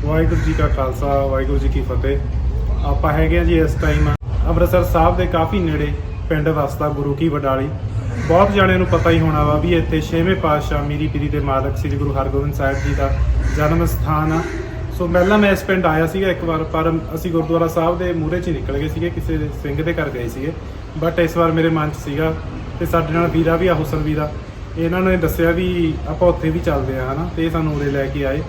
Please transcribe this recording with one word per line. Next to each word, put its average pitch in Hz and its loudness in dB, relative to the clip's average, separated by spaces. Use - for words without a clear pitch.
ਵਾਹਿਗੁਰੂ 160 2
ਜੀ 160 0
ਕਾ 151 2
ਖਾਲਸਾ, 139 0
ਵਾਹਿਗੁਰੂ 135 0
ਜੀ 135 0
ਕੀ 139 0
ਫਤਿਹ। - 0
ਆਪਾਂ 147 0
ਹੈਗੇ 160 4
ਆ 170 2
ਜੀ 165 4
ਇਸ 156 2
ਟਾਈਮ 151 2
ਅੰਮ੍ਰਿਤਸਰ 170 4
ਸਾਹਿਬ 175 4
ਦੇ 180 2
ਕਾਫੀ 170 0
ਨੇੜੇ 151 0
ਪਿੰਡ 151 2
ਵਸਦਾ 151 0
ਗੁਰੂ 143 -2
ਕੀ 165 0
ਵਡਾਲੀ। 139 0
ਬਹੁਤ 196 6
ਜਾਣਿਆਂ 185 4
ਨੂੰ 180 2
ਪਤਾ 170 2
ਹੀ 165 4
ਹੋਣਾ 151 2
ਵਾ 151 2
ਵੀ 170 2
ਇੱਥੇ 160 0
ਛੇਵੇਂ 165 0
ਪਾਤਸ਼ਾਹ 151 0
ਮੀਰੀ 147 -2
ਪੀਰੀ 151 -2
ਦੇ 147 -2
ਮਾਲਕ 135 0
ਸ੍ਰੀ 143 -2
ਗੁਰੂ 143 -2
ਹਰਗੋਬਿੰਦ 139 -2
ਸਾਹਿਬ 139 0
ਜੀ 143 0
ਦਾ 139 0
ਜਨਮ 160 2
ਸਥਾਨ 151 0
ਆ। 165 0
ਸੋ 175 2
ਪਹਿਲਾਂ 180 4
ਮੈਂ 202 6
ਇਸ 190 0
ਪਿੰਡ 185 2
ਆਇਆ 160 2
ਸੀਗਾ 190 0
ਇੱਕ 170 -2
ਵਾਰ, 160 -2
ਪਰ 160 0
ਅਸੀਂ 165 -4
ਗੁਰਦੁਆਰਾ 165 2
ਸਾਹਿਬ 170 0
ਦੇ 180 -2
ਮੂਹਰੇ 165 -2
'ਚ 180 -4
ਹੀ 170 -2
ਨਿਕਲ 139 -4
ਗਏ 151 -4
ਸੀਗੇ 170 -4
ਕਿਸੇ 160 -4
ਸਿੰਘ 147 -4
ਦੇ 165 -2
ਘਰ 151 -4
ਗਏ 120 -6
ਸੀਗੇ। 135 -6
But 165 0
ਇਸ 165 0
ਵਾਰ 165 4
ਮੇਰੇ 165 2
ਮਨ 151 0
'ਚ - -10
ਸੀਗਾ 160 -2
ਤੇ 170 -2
ਸਾਡੇ 160 0
ਨਾਲ 170 2
ਵੀਰਾ 165 2
ਵੀ 180 2
ਆ, 170 2
ਹੁਸਨ 156 -2
ਵੀਰਾ, 151 -2
ਇਹਨਾਂ 165 0
ਨੇ 185 2
ਦੱਸਿਆ 165 2
ਵੀ 170 0
ਆਪਾਂ 156 2
ਉੱਥੇ 160 2
ਵੀ 170 0
ਚੱਲਦੇ 135 -2
ਆ, 131 -2
ਹਨਾ, 165 -4
ਤੇ 165 0
ਇਹ 165 0
ਸਾਨੂੰ 156 -2
ਉਰੇ 143 -2
ਲੈ 139 0
ਕੇ 139 -4
ਆਏ। 147 -2